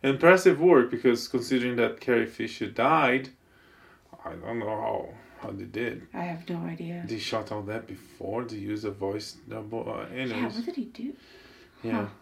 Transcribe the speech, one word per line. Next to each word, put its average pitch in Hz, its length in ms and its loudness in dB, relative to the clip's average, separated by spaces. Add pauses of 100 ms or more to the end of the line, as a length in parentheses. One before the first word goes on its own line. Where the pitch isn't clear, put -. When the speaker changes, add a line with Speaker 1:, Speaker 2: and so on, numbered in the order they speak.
Speaker 1:
Impressive 160 580 8
work, 156 300 8
because 117 380 2
considering 123 480 0
that 113 240 0
Carrie 117 260 2
Fisher 113 400 -6
died, 131 640 2 (960)
I - 80 -8
don't 95 280 -6
know 104 60 -4 (200)
how, - 220 -4 (340)
how 104 80 -10
they 98 140 -10
did. 107 500 -6
Speaker 2:
I 185 80 -6
have 170 260 -8
no 175 100 -4 (160)
idea. 170 320 -10
Speaker 1:
They 110 120 -6
shot 107 340 -6
all 104 100 -6
that 107 240 -8
before - 580 -8
they 110 120 -10
used 104 300 -6
a 101 40 -2
voice 101 460 -6 (120)
double, 110 400 -8
uh, 110 260 -6
Speaker 2:
Yeah, 131 80 -6
Speaker 1:
anyways. 120 320 -2
Speaker 2:
what 233 100 -4
did 359 120 -6
he 247 100 -4
do? 254 260 -10 (720)
Speaker 1:
Yeah, 113 100 -4
Speaker 2:
Huh. 104 140 -2 (140)